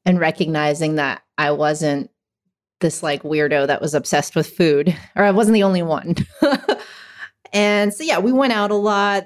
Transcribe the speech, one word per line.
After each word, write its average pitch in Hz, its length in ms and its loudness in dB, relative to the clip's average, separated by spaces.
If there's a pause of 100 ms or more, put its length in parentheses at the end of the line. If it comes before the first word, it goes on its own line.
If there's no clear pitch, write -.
and 185 160 2
recognizing 156 760 -2
that 139 260 -4 (140)
I 147 140 0
wasn't 151 600 -2 (680)
this, 160 220 -4
like, 147 220 -4
weirdo 151 420 0
that 143 140 0
was 151 140 -4
obsessed 147 420 -2
with 160 120 0
food, 156 480 2 (200)
or 202 80 4
I 202 80 4
wasn't 214 220 4
the 202 100 4
only 185 180 2
one. 165 320 -4 (280)
<laughs> 285 140 2 (960)
And 208 420 2
so, - 80 -12
yeah, 320 160 0
we 208 140 0
went 262 200 2
out 208 180 0
a 208 40 0
lot. 202 520 0